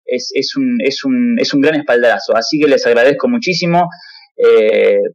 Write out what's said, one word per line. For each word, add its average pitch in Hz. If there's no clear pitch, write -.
es, 123
es 135
un, 127
es 135
un, 123
es 104
un 143
gran 156
espaldarazo. 120
Así 143
que 147
les 131
agradezco 123
muchísimo. 170
Eh, 107